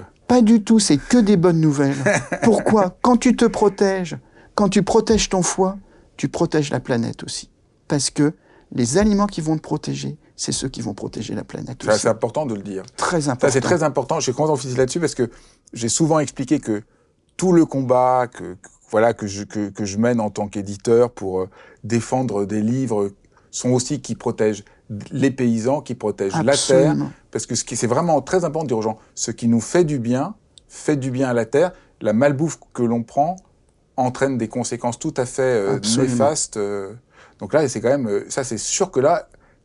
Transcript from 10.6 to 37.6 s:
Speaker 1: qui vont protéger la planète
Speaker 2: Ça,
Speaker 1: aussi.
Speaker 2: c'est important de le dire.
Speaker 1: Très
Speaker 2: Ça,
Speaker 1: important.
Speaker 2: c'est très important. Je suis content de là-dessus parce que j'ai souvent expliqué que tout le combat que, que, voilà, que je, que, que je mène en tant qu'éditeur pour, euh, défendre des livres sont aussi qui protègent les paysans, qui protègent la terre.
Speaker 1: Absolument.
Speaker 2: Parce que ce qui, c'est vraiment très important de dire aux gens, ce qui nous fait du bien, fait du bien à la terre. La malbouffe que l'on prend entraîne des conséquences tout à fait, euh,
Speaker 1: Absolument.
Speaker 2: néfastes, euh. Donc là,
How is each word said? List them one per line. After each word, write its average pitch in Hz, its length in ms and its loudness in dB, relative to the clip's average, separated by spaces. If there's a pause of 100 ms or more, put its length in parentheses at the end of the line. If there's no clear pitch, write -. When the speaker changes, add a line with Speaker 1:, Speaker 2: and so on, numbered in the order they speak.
Speaker 1:
qui - 120 -10
vont - 120 -6
protéger - 420 -10
la - 80 -8
planète - 400 -12
Speaker 2:
Ça, 107 80 0
Speaker 1:
aussi. 107 100 2
Speaker 2:
c'est 120 80 2
important 117 360 -2
de 117 80 -4
le 101 80 -6
dire. 95 220 -10 (120)
Speaker 1:
Très 170 260 -2
Speaker 2:
Ça, 139 100 -2
Speaker 1:
important. 127 220 2
Speaker 2:
c'est 131 80 2
très 160 220 2
important. 151 360 -2
Je - 40 -4
suis - 100 -2
content 151 220 0
de 127 220 -6
là-dessus 131 220 0
parce 151 160 -2
que 120 140 -2 (440)
j'ai - 160 -4
souvent 156 300 2
expliqué 143 400 -2
que 107 240 -4 (540)
tout 185 160 2
le 165 120 6
combat 127 600 2
que, - 260 -12
que, - 160 -20 (200)
voilà, 113 240 4
que 104 140 -6
je, 98 160 -8
que, 104 260 -6
que 104 160 -8
je 98 120 -6
mène 117 220 2
en 107 100 -4
tant 104 180 -6
qu'éditeur 107 640 0
pour, 92 300 -6
euh, 92 80 -8 (340)
défendre 113 600 -2
des 107 160 -2
livres 113 500 -2 (380)
sont - 200 -4
aussi 127 320 0
qui 113 140 -8
protègent 107 480 -2 (480)
les 135 200 2
paysans, 123 500 0
qui 123 140 -10
protègent 101 380 -4
la 143 220 2
terre. 139 360 4
Speaker 1:
Absolument. 143 200 -2 (200)
Speaker 2:
Parce - 140 -6
que 120 100 -6
ce - 80 -4
qui, 123 120 -10
c'est 117 120 -2
vraiment 151 340 2
très 180 240 0
important 156 180 -6
de - 60 -6
dire 117 80 0
aux 107 60 -2
gens, 107 140 -4 (180)
ce - 160 -6
qui 120 160 -4
nous 117 140 4
fait 175 240 2
du 147 140 -2
bien, 127 360 -2 (320)
fait - 300 -2
du 131 140 -4
bien 127 180 -2
à 120 40 0
la 117 120 0
terre. 175 260 2 (280)
La 107 140 0
malbouffe 143 460 2 (140)
que 123 100 -2
l'on 117 200 0
prend 160 340 -2 (600)
entraîne 127 400 0
des 110 100 -2
conséquences 120 500 -6
tout 156 200 -6
à 127 80 0
fait, - 160 -4
euh, 123 340 2
Speaker 1:
Absolument. 131 360 0
Speaker 2:
néfastes, 135 460 0
euh. 101 360 -6 (460)
Donc 104 140 -6
là, 151 140 4